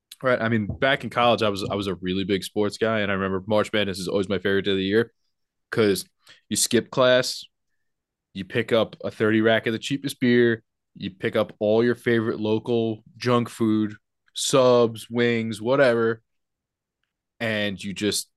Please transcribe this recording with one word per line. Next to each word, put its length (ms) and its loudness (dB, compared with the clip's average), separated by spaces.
Right. 200 0
I 80 -2
mean, 180 0
back 380 -2
in 40 -6
college, 320 2
I 80 2
was, 140 -4
I 120 -4
was 120 -4
a 80 -2
really 300 -4
big 180 0
sports 340 -2
guy, 220 0
and 120 -2
I 40 -2
remember 320 -2
March 240 0
Madness 280 -2
is 100 -6
always 180 0
my 120 -2
favorite 260 0
day 60 0
of 60 0
the 60 -2
year 300 0
'cause 340 0
you 80 -4
skip 320 0
class, 540 2
you 100 -10
pick 300 -4
up 300 0
a 80 -6
thirty 300 2
rack 260 2
of 60 -2
the 60 -4
cheapest 400 -8
beer, 440 4
you 160 -10
pick 260 -6
up 220 -2
all 240 2
your 120 0
favorite 440 0
local 640 -2
junk 320 0
food, 460 0
subs, 760 2
wings, 520 -2
whatever, 600 2
and 440 -4
you 100 -8
just 440 -4